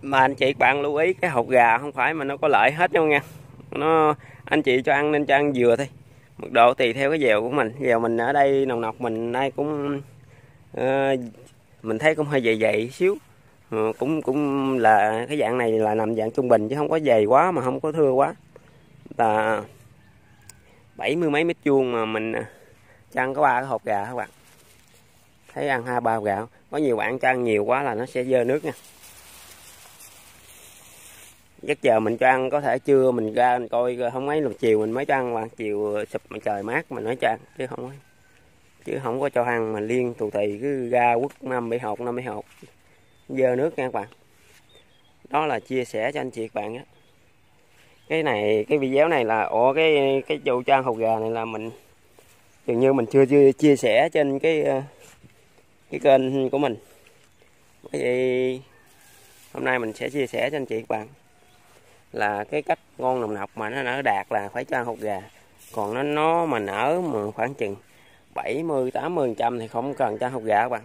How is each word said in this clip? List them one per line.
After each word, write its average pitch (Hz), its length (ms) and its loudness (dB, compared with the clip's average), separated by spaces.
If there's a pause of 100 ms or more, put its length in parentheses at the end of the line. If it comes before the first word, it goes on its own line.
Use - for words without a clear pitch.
Mà 139 180 0
anh 131 160 4
chị 135 180 0
bạn 135 280 2
lưu 143 140 -2
ý 165 180 2
cái 180 180 -2
hột 123 180 -2
gà 120 280 6
không 143 140 -6
phải 135 220 0
mà 151 120 -6
nó 139 120 -6
có 156 100 0
lợi 123 240 4
hết 170 200 0
đâu 160 160 2
nha. 147 140 4 (500)
Nó, 156 440 2 (300)
anh 151 160 0
chị 131 200 2
cho 147 120 0
ăn 147 180 0
nên 147 140 0
cho 139 100 2
ăn 143 200 2
vừa 120 200 4
thôi. 135 140 -4 (480)
Mức - 140 -12
độ 123 220 6
tùy 123 200 0
theo 139 160 0
cái 160 100 0
dèo 110 220 4
của 117 80 -4
mình. 123 320 0
Dèo 120 180 2
mình 117 180 0
ở 120 160 0
đây 139 320 4
nồng 120 160 -2
nọc 110 200 -6
mình 117 300 -4
nay 131 200 -2
cũng, 143 500 -4 (720)
ờ, 135 420 0 (680)
mình 110 180 -4
thấy 156 160 2
cũng 151 100 -4
hơi 143 160 0
dày 113 180 2
dày 110 300 0
xíu. 185 280 -2 (520)
Ờ, 110 280 -2
cũng, 151 240 -2
cũng 135 580 -2
là 110 500 4
cái 151 80 -4
dạng 123 200 -2
này 117 140 0
là 107 240 2
nằm 110 200 0
dạng 110 160 -2
trung 131 160 -2
bình 110 220 4
chứ 135 60 -4
không 147 140 -2
có 160 100 0
dày 120 260 4
quá 143 260 4
mà 151 100 -2
không 131 180 -2
có 156 120 -4
thưa 147 200 2
quá. 139 240 2 (840)
Là 110 440 2 (1300)
bảy 127 200 -2
mươi 170 140 0
mấy 147 140 2
mét 170 220 -2
vuông 135 260 4
mà 113 140 0
mình, 110 280 -4
ờ, 117 100 -4 (720)
cho 127 80 -2
ăn 131 120 -2
có 139 80 -2
ba 127 180 4
cái 131 80 -6
hột 120 180 -4
gà 104 200 -2
các 123 100 -12
bạn. 110 140 -8 (1200)
Thấy 139 140 -6
ăn 127 180 -2
hai 123 160 -2
ba 113 140 2
hột 107 80 -4
gà 101 120 2
không? 110 120 -6 (220)
Có 139 80 -6
nhiều 135 200 2
bạn 110 220 -2
cho 131 100 2
ăn 127 140 0
nhiều 107 200 2
quá 127 200 0
là 123 120 -2
nó 117 100 -4
sẽ 127 180 -6
dơ 127 200 2
nước 147 220 -2
nha. 151 60 -4 (3000)
Giấc - 200 -4
giờ 113 180 4
mình 110 180 0
cho 127 100 2
ăn 131 220 4
có 147 120 0
thể 131 180 0
trưa 131 320 4
mình 110 220 -2
ra 123 240 2
mình 120 100 -6
coi, 123 300 -2 (160)
không 131 120 -6
mấy 151 160 0
là 135 80 0 (100)
chiều 110 200 4
mình 107 120 -2
mới 131 140 -4
cho 147 100 0
ăn, 123 200 -2
bạn 113 140 -4
chiều 104 600 -4
sụp - 200 -8
mặt 113 140 -12
trời 101 200 -4
mát 131 280 -4
mình 117 120 -8
mới 117 120 -4
cho 127 120 -2
ăn 110 120 -2 (180)
chứ 131 100 -6
không 127 120 -10
có, 127 120 -12 (920)
chứ - 180 -6
không 123 180 -4
có 143 80 -2
cho 120 140 -2
ăn 117 300 -2
mà 107 60 -4
liên 120 340 -2
tù 110 160 -6
tì 104 320 -4
cứ 131 280 -6
ra 120 300 2
quất 139 240 -8
năm 123 260 -4
bảy 120 100 -2
hột, 107 200 -8
năm 120 160 -6
bảy 127 100 -8
hột 107 200 -10 (840)
dơ 131 260 2
nước 151 220 -2
nha - 80 -4
các 120 80 -6
bạn. 107 140 -6 (1200)
Đó 151 160 0
là 127 140 -2
chia 127 260 -4
sẻ 113 260 -4
cho 147 100 -6
anh 127 100 -8
chị 113 160 -8
các 110 140 -8
bạn 107 140 -10
á. 135 80 -16 (1300)
Cái 160 140 0
này, 107 460 2
cái 151 80 2
video 139 300 2
này 147 180 2
là, 110 180 2
ủa, 120 300 2
cái, 139 540 2
cái 151 180 -4
vụ 127 200 0
cho 139 100 4
ăn 131 80 2
hột 120 140 -2
gà 113 220 0
này 110 120 -4
là 113 140 -4
mình 113 260 -8 (960)
dường 117 120 0
như 131 140 6
mình 127 120 2
chưa, 135 200 6
chưa 139 260 8
chia 143 240 4
sẻ 127 340 2
trên 139 300 0
cái, 156 240 0
ờ, 139 180 0 (1120)
cái - 80 -6
kênh 135 500 4
của 135 80 -2
mình. 135 180 0 (1160)
Bởi 143 100 -6
vậy 127 600 0 (920)
hôm 131 120 -8
nay 127 140 0
mình 110 140 -6
sẽ 120 160 -6
chia 135 180 -4
sẻ 120 220 -2
cho 151 80 -6
anh 135 80 -4
chị 110 140 -6
các 117 80 -14
bạn 110 200 -4 (1040)
là 104 320 -2
cái 147 180 -4
cách 165 180 -4 (180)
ngon 127 240 -2
nồng 107 120 -4
nọc 101 220 -8
mà 107 140 -6
nó, 135 140 -6
nó 127 180 -4
đạt 101 280 -2
là 101 200 -4
phải 123 160 -8
cho 139 120 -4
ăn 120 80 -2
hột 117 140 -8
gà. 104 220 -6 (500)
Còn 107 220 -4
nó, 127 100 -4
nó 156 420 0
mà 131 140 -2
nở 113 420 -2 (120)
mà 104 180 -4
khoảng 117 220 -4
chừng 104 220 -8 (600)
bảy 113 280 -6
mươi, 135 280 -2
tám 160 240 -6
mươi 143 120 0
phần 117 80 -4
trăm 117 240 -2
thì 113 80 -10
không 123 260 -6
cần 113 240 -2
cho 123 100 -4
ăn 127 60 -6
hột 120 100 -8
gà 104 180 2
các 123 80 0
bạn. 113 160 -6